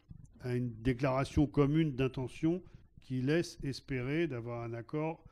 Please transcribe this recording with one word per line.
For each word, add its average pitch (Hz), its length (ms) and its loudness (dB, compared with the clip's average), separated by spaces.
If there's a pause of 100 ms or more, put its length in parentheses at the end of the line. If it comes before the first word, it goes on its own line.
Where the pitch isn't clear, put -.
(420)
à 123 120 -2
une 123 260 0
déclaration 131 680 2
commune 147 480 4
d'intention 135 640 0 (380)
qui 127 200 -4
laisse 156 440 0
espérer 139 640 -2
d'avoir 120 340 -6
un 117 120 -6
accord 151 580 -4